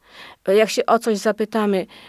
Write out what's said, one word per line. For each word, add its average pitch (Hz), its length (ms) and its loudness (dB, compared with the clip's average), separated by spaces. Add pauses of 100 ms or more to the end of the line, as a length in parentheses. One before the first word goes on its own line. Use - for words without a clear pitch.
(480)
Jak 202 220 4
się - 160 -4
o 226 140 2
coś 220 180 -2
zapytamy, 208 680 -2 (240)